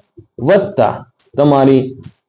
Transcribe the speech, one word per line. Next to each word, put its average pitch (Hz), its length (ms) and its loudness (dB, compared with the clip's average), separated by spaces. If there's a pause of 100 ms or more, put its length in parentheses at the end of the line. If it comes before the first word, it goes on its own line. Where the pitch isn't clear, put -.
(400)
વત્તા 139 680 -2 (320)
તમારી 135 580 2 (340)